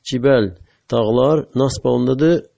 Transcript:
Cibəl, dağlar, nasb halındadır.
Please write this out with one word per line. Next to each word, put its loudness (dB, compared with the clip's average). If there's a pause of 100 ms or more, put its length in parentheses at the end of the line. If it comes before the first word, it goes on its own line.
Cibəl, 0 (340)
dağlar, 0
nasb -2
halındadır. 0 (160)